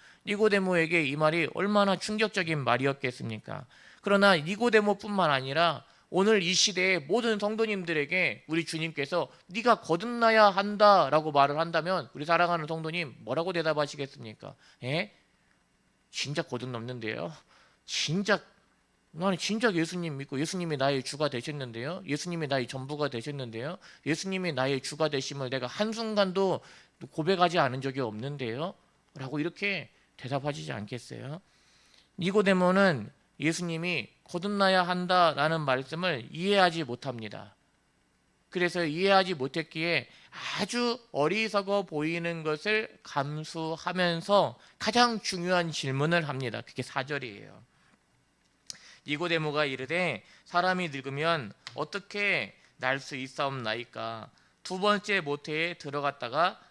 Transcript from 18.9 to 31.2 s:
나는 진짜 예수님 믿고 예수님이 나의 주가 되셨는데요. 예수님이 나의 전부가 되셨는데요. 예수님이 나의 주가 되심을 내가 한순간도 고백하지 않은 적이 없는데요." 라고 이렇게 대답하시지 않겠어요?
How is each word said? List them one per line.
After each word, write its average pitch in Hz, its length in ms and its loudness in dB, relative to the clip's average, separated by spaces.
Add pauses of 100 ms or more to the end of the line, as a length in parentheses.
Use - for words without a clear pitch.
나는 180 260 -2
진짜 214 360 0
예수님 165 460 -2
믿고 139 200 -6
예수님이 165 380 -2
나의 135 260 2
주가 143 260 -2
되셨는데요. 135 800 -8
예수님이 156 400 -4
나의 131 220 -2
전부가 139 400 -4
되셨는데요. 127 720 -8 (280)
예수님이 180 460 -2
나의 131 300 0
주가 151 260 -2
되심을 139 420 -4
내가 127 160 -4
한순간도 202 920 0 (500)
고백하지 175 480 2
않은 135 220 2
적이 135 200 -4
없는데요." 127 720 -4 (400)
라고 135 260 -6
이렇게 175 500 -4 (260)
대답하시지 143 540 -6
않겠어요? 120 720 -10 (800)